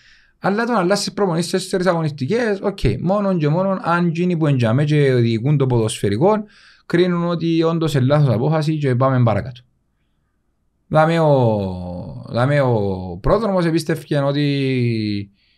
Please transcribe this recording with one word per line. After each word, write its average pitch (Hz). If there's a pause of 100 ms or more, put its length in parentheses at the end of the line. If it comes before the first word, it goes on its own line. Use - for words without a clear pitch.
(400)
Αλλά 208
το 240
να 220
αλλάσεις 196
προπονήσεις 175
σε 190
τέσσερις 185
αγωνιστικές, 175
οκ, 196 (220)
μόνον 196
και 147
μόνον 185
αν 170
τζίνοι 175
που 156
εντιαμέ 135
και 147
διοικούν 120
το 135
ποδοσφαιρικό, 120 (420)
κρίνουν 175
ότι 165
όντως 160
είναι 127
λάθος 139
απόφαση 151
και 135
πάμε 131
παρακάτω. 104 (1300)
Δάμε 160
ο, 101
δάμε 139
ο 95
πρόδρομος 190
επίστευκε 165
ότι 131 (280)